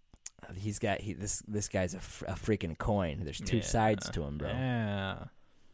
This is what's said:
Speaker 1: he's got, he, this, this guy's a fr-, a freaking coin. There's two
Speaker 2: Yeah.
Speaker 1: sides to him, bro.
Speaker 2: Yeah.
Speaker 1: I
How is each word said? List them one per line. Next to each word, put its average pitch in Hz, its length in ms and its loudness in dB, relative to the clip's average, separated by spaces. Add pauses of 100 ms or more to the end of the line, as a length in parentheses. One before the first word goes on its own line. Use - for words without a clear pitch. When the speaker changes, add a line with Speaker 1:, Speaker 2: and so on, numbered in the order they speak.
(560)
Speaker 1:
he's 101 220 -2
got, 101 220 2
he, 101 140 -4
this, 98 320 -2
this 107 220 -2
guy's 92 260 2
a - 60 -6
fr-, - 260 -8
a 90 60 -2
freaking 87 460 0
coin. 98 460 2
There's 71 160 -6
two 104 180 2
Speaker 2:
Yeah. 104 40 0
Speaker 1:
sides 110 480 4
to 85 120 0
him, 73 160 -4
bro. 71 100 -2
Speaker 2:
Yeah. 110 720 0
Speaker 1:
I - 80 -12 (480)